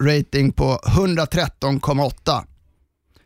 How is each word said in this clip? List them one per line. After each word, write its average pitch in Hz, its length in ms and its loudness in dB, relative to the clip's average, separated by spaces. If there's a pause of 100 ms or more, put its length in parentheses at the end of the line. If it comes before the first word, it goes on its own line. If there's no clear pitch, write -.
rating 139 520 2
på 135 280 0 (160)
hundratretton 165 840 -2
komma 143 240 0
åtta. 131 400 -4 (800)